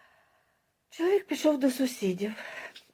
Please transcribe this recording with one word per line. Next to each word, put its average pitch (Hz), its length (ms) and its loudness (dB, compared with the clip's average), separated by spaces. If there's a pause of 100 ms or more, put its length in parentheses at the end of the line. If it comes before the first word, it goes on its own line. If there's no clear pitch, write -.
(920)
Чоловік 370 360 2
пішов 302 320 2
до 262 120 4
сусідів, 208 640 -2 (600)